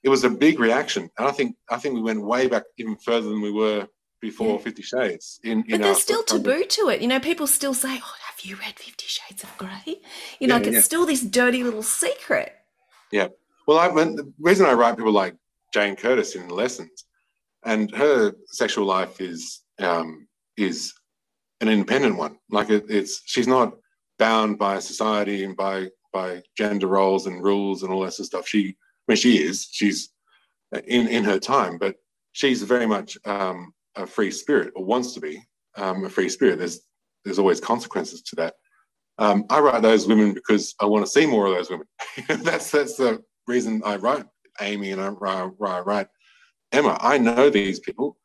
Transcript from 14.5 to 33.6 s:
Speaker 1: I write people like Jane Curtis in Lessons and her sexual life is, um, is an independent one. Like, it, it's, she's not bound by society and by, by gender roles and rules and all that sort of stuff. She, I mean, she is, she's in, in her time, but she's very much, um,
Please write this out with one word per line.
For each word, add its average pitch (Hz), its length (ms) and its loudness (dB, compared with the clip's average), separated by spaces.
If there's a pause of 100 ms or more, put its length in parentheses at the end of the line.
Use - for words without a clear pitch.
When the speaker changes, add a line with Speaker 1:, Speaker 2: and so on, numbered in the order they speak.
Speaker 1:
I 135 60 6
write 117 240 6
people 110 160 2
like 95 240 2 (360)
Jane 104 220 2
Curtis 117 400 0
in 90 140 -12
Lessons 107 560 -6 (600)
and 107 300 0
her 120 380 4 (140)
sexual 110 400 -2
life 92 340 -2
is, 87 400 -10 (180)
um, 82 480 -4 (300)
is 92 360 -4 (680)
an 110 80 0
independent 110 480 2
one. 78 220 -8 (120)
Like, 107 200 -2
it, 104 200 2
it's, 101 360 -4
she's 120 220 -2
not 127 260 2 (440)
bound 110 400 2
by 98 220 0
society 104 640 -2
and 95 120 -8
by, 95 320 -4 (240)
by 92 300 -6 (160)
gender 101 280 0
roles 95 400 2
and 90 160 -8
rules 98 400 0
and 95 100 -6
all 95 100 -2
that 90 100 -6
sort - 80 -14
of 90 60 -8
stuff. - 220 -8
She, 101 200 0
I - 40 -10 (400)
mean, - 40 4
she 120 260 4
is, - 280 -4
she's - 400 -2 (760)
in, 120 220 2
in 113 160 0
her 98 140 2
time, 95 400 0
but 98 180 -4 (360)
she's 131 300 0
very 120 240 0
much, 104 380 -4
um, 92 480 -6 (240)